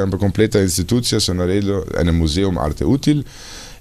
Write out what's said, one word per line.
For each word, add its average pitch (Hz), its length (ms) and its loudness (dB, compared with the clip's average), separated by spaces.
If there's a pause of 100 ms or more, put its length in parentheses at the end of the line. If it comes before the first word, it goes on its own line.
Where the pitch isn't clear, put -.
ampak 95 180 -2
kompletna 104 400 2
institucija 101 640 0
so 90 100 0
naredili 95 460 0 (180)
en 85 160 2
muzeum 82 480 2
arte 73 240 -2
util 139 380 2 (580)